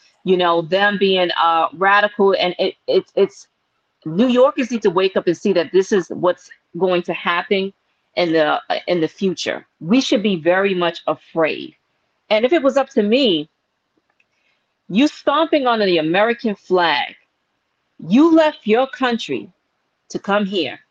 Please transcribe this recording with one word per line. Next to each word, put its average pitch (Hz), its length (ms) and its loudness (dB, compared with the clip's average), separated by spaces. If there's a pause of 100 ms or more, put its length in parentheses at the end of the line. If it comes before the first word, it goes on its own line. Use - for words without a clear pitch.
(220)
you 185 140 2
know, 170 260 2
them 196 340 0
being, 185 400 0
uh, 165 360 0
radical. 196 680 2
And 180 220 -2
it, - 160 -2 (100)
it's, 160 300 0
it's, - 320 -2 (560)
New 180 240 0
Yorkers 254 420 2
need 226 120 -4
to 196 80 2
wake 190 260 0
up 196 100 -2
and 170 100 2
see 202 180 -2
that 160 180 -2
this 190 180 2
is 190 200 0
what's 175 400 -4 (280)
going 180 240 0
to 180 100 -6
happen 190 600 -4 (440)
in 170 160 0
the, 151 280 2 (260)
in 180 140 0
the 156 80 0
future. - 580 -6 (140)
We 202 200 2
should 254 220 0
be 196 140 -2
very 180 360 0
much 175 360 -2
afraid. 151 680 -4 (560)
And 220 140 2
if 254 80 -2
it 320 100 2
was 269 140 0
up 262 140 0
to 220 120 0
me, 208 460 0 (1400)
you 254 200 2
stomping 302 580 -2
on 233 140 0
the 180 180 2
American 202 560 0
flag, 165 640 -2 (840)
you 269 360 4
left 311 320 2
your 233 200 2
country 233 640 -6 (600)
to - 80 -10
come 202 280 -2
here, 165 320 -6 (120)